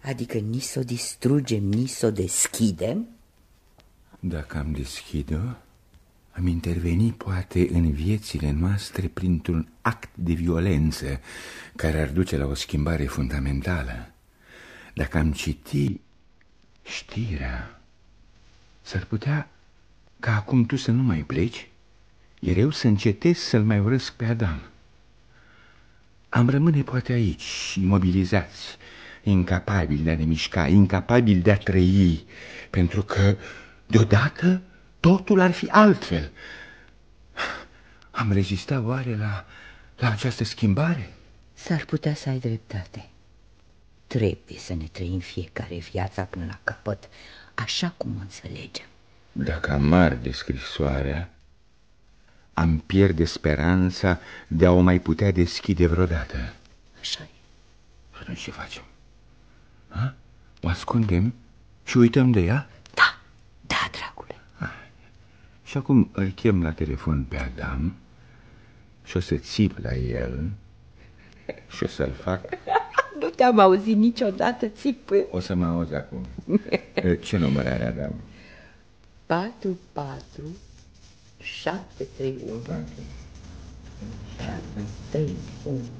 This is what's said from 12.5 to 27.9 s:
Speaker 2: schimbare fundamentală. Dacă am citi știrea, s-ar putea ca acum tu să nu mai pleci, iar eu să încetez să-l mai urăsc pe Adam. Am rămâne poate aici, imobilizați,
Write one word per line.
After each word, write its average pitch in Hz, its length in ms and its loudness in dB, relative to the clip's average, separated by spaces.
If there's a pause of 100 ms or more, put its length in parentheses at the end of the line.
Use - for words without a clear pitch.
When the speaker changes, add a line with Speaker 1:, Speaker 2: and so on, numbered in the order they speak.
Speaker 2:
schimbare 73 520 -2
fundamentală. 69 1040 -4 (840)
Dacă - 240 -4
am 78 140 2
citi - 680 -4 (840)
știrea, 64 960 -8 (1000)
s-ar 95 220 -6
putea 139 460 -4 (680)
ca 110 160 0
acum 117 300 2
tu 139 100 -4
să 123 160 -2
nu 123 120 4
mai 92 160 2
pleci, 82 480 -4 (720)
iar 87 180 0
eu 123 120 4
să - 180 0
încetez 110 500 4
să-l - 260 2
mai 107 160 4
urăsc 120 340 0
pe 120 120 -6
Adam. 110 340 -2 (1700)
Am 120 200 4
rămâne 143 320 4
poate 127 320 -4
aici, - 680 -2
imobilizați, 92 960 2 (460)